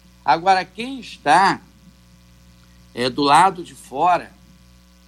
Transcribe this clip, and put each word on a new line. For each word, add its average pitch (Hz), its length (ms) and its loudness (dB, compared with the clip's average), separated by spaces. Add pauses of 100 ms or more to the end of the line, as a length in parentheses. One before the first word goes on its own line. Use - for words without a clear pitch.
(240)
Agora, 180 400 0
quem 247 360 -12
está, 170 600 0 (1300)
é, 123 160 -4
do 127 140 -4
lado 170 400 2
de 139 100 -20
fora 139 580 -4 (760)